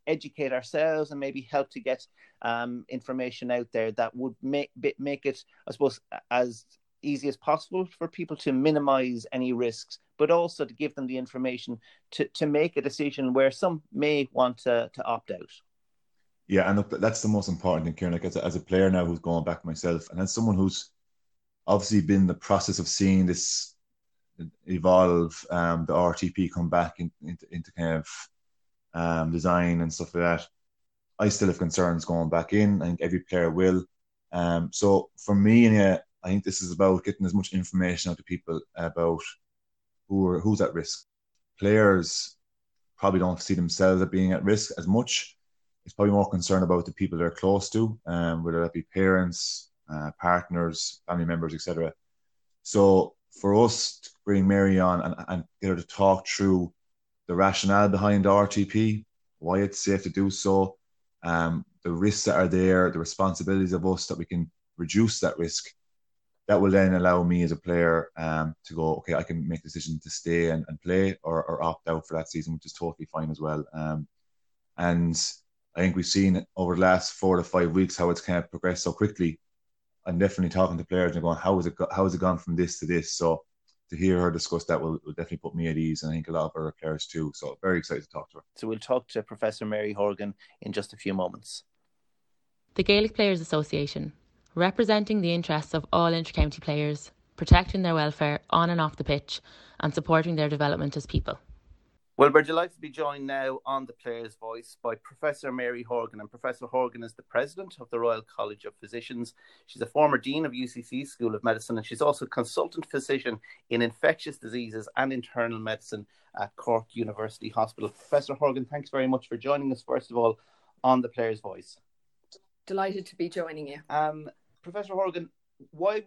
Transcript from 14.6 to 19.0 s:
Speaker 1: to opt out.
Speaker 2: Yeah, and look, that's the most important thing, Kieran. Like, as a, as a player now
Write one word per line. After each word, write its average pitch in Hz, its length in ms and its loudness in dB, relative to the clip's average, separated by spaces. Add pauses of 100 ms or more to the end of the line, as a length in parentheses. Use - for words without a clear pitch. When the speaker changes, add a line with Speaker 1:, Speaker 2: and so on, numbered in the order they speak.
Speaker 1:
to - 120 -10
opt 113 260 -4
out. 90 180 -12 (1000)
Speaker 2:
Yeah, 95 180 4
and 101 100 2
look, 104 120 -2
that's 113 320 -2
the 107 80 0
most 104 180 0
important 82 380 -2
thing, 82 80 -4
Kieran. 90 180 -4
Like, 85 140 -4
as 87 100 -6
a, - 80 -4
as 87 140 -2
a - 20 -8
player 95 300 4
now 92 160 2